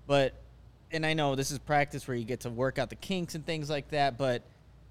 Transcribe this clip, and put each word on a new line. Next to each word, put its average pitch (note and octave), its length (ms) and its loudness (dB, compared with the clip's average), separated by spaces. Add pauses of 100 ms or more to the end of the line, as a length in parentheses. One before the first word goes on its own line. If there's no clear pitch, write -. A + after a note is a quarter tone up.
But, C#3 260 4 (580)
and D#3+ 140 0
I D#3 80 4
know D3 220 2
this C3+ 160 0
is C3+ 80 -4
practice C#3+ 480 0
where C3 80 -2
you A#2+ 80 -2
get A#2 180 -4
to B2 80 -6
work B2 280 0
out B2 120 -2
the A2+ 60 -12
kinks F3+ 400 -4
and D3+ 100 -10
things D#3 240 -4
like C#3+ 200 -4
that, C#3 280 2
but B2+ 260 0 (480)